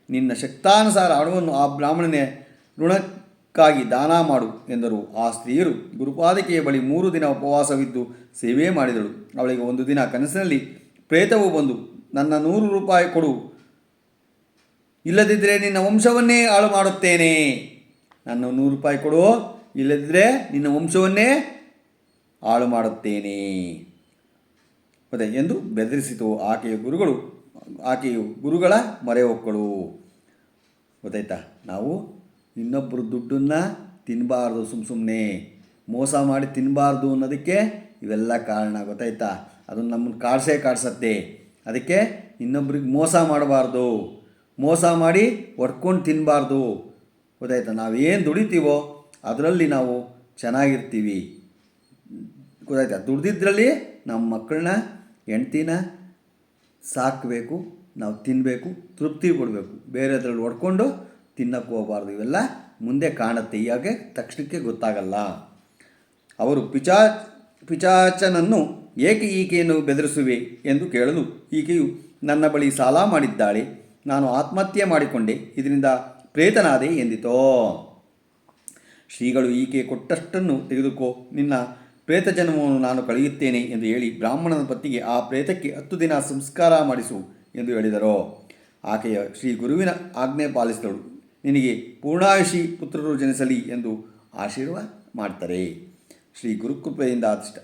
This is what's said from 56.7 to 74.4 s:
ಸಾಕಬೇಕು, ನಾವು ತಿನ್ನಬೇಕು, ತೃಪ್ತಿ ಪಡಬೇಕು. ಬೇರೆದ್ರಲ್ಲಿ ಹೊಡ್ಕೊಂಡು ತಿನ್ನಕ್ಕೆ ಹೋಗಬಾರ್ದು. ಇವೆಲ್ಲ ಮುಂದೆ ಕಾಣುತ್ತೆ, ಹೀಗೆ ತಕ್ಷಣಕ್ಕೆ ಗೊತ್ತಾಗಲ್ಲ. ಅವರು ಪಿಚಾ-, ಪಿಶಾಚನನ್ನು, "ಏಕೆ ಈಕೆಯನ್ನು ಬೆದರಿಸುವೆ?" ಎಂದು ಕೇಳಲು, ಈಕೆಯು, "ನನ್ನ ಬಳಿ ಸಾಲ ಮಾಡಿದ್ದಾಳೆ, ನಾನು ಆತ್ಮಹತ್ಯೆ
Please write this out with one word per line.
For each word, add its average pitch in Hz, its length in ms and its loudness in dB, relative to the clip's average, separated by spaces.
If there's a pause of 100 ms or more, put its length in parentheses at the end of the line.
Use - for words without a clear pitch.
ಸಾಕಬೇಕು, 131 840 -4 (200)
ನಾವು 107 180 -8
ತಿನ್ನಬೇಕು, 131 800 -4
ತೃಪ್ತಿ 156 340 -2
ಪಡಬೇಕು. 113 600 -6
ಬೇರೆದ್ರಲ್ಲಿ 123 500 -2
ಹೊಡ್ಕೊಂಡು 185 720 -2 (260)
ತಿನ್ನಕ್ಕೆ 120 320 -4
ಹೋಗಬಾರ್ದು. 104 420 -6
ಇವೆಲ್ಲ 110 240 -4 (460)
ಮುಂದೆ 139 280 -2
ಕಾಣುತ್ತೆ, 113 480 -4
ಹೀಗೆ 123 560 -4
ತಕ್ಷಣಕ್ಕೆ 151 460 -10
ಗೊತ್ತಾಗಲ್ಲ. 110 560 -4 (1200)
ಅವರು 131 220 2
ಪಿಚಾ-, 185 800 2 (280)
ಪಿಶಾಚನನ್ನು, 185 1300 2
"ಏಕೆ 214 280 4
ಈಕೆಯನ್ನು 175 560 0
ಬೆದರಿಸುವೆ?" 139 840 -2
ಎಂದು 147 240 0
ಕೇಳಲು, 127 640 -2
ಈಕೆಯು, 156 320 0 (380)
"ನನ್ನ 151 240 2
ಬಳಿ 147 240 2
ಸಾಲ 139 320 4
ಮಾಡಿದ್ದಾಳೆ, 113 600 2 (440)
ನಾನು 139 220 0
ಆತ್ಮಹತ್ಯೆ 190 540 -2